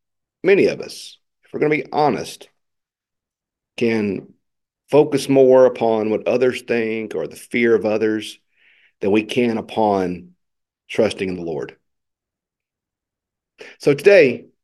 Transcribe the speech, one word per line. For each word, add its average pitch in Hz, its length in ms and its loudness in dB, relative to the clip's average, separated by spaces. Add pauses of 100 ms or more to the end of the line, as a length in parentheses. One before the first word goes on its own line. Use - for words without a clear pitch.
(420)
many 165 240 4
of 73 140 -4
us, - 380 -18 (260)
if - 80 -20
we're 123 80 -6
gonna 151 160 -2
be - 160 -6
honest, - 560 -4 (1300)
can 110 560 -4 (560)
focus 143 400 0
more 131 380 6
upon 113 420 0
what 104 180 -4
others 123 360 -2
think 113 520 -6
or 76 120 -6
the - 100 -16
fear 117 380 0
of 98 100 0
others 107 540 -4 (640)
than 104 100 -2
we 107 140 2
can 117 340 -2
upon 95 720 -4 (580)
trusting 104 400 -2
in 92 60 -8
the 87 80 -10
Lord. 78 340 -10 (2000)
So 147 160 2
today, 147 520 4 (180)